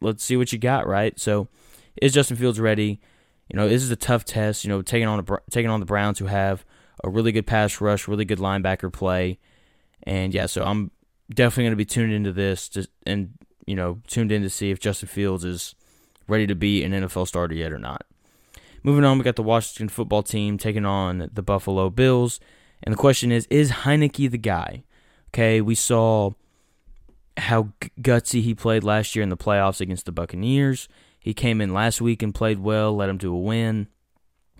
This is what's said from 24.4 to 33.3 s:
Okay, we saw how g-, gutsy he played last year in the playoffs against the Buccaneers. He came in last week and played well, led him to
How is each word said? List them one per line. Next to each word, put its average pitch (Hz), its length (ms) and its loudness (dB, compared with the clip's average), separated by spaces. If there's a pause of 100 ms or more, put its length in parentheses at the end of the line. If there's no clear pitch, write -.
Okay, 110 320 4
we 107 140 2
saw 110 580 4 (1040)
how 113 320 0 (120)
g-, - 100 -10 (100)
gutsy 120 420 2
he 113 120 0
played 110 280 0
last 104 320 0
year 110 80 0
in 101 60 0
the 90 80 -2
playoffs 98 440 0
against 92 240 -6
the - 80 -10
Buccaneers. 123 760 -2 (320)
He - 120 -4
came 113 280 0
in 98 120 0
last 110 280 0
week 117 220 0
and 104 120 -4
played 110 240 0
well, 107 380 0
led 101 120 0
him 95 100 -4
to 92 140 -4